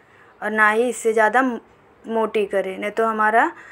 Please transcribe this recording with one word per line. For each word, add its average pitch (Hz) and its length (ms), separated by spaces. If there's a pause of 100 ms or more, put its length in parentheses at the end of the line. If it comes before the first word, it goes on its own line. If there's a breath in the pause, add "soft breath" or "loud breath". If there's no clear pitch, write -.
(420 soft breath)
और 208 80
ना 214 200
ही 233 180
इससे 226 240
ज़्यादा 220 300
मो-, 240 180 (440)
मोटी 220 420
करें, 190 320
नहीं 208 120
तो 226 160
हमारा 226 440 (220 loud breath)